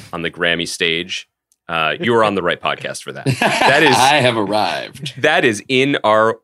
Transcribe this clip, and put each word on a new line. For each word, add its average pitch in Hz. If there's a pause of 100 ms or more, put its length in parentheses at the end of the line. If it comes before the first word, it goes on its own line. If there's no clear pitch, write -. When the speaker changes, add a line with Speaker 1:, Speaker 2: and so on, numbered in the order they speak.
(120)
Speaker 1:
on 87
the 82
Grammy 85
stage, 87 (420)
uh, 80
you 117
are 113
on 104
the 92
right 85
podcast 69
for 71
that. 69
That 139
is 147
Speaker 2:
<laughs> 123
I 139
have 123
arrived. 98
Speaker 1:
that 160
is 208
in 135
our 110